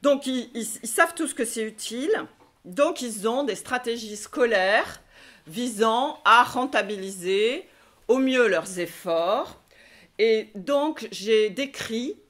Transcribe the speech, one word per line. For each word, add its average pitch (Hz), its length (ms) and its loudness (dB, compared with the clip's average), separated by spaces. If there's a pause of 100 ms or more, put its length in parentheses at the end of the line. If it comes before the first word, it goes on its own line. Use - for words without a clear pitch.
Donc, 277 220 2
ils, 254 260 -4
ils, 226 140 -6 (160)
ils 233 40 -8
savent 330 260 2
tous - 200 -6
que 247 100 -2
c'est 226 200 -6
utile. 226 480 -6 (520)
Donc, 285 380 0
ils 214 260 -6
ont 247 140 0
des 214 140 -2
stratégies 233 600 -6
scolaires 220 880 0 (460)
visant 226 760 -2
à 247 200 8
rentabiliser 208 1200 -2 (380)
au 254 120 4
mieux 262 280 4
leurs 180 320 0
efforts. 175 840 -2 (600)
Et 220 340 4
donc, 285 560 -2
j'ai 214 400 2
décrit 254 800 -6